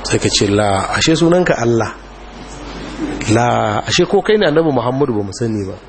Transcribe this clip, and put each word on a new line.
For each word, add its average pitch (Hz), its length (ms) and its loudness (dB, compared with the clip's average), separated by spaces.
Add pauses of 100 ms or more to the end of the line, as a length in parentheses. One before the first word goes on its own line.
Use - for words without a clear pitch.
Sai - 160 -2
ka 104 100 0
ce, - 180 2
"La, 101 480 2
ashe 160 200 2
sunanka 170 420 4
Allah." 113 360 0 (1400)
La, 113 540 2
ashe 175 180 2
ko 196 160 2
kai 214 160 2
ne 202 100 2
Annabi 156 240 2
Muhammadu 127 460 0
ba 104 60 -2
mu 98 100 -8
sani 110 340 -2
ba. 92 60 -8 (160)